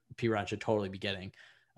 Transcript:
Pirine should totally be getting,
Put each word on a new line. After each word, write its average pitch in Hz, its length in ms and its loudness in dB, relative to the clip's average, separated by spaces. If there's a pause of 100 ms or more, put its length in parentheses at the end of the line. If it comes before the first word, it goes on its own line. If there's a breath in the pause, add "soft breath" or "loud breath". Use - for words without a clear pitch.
(160)
Pirine 110 300 2
should 104 140 -2
totally 104 300 2
be 95 80 -8
getting, 98 340 -4 (460 soft breath)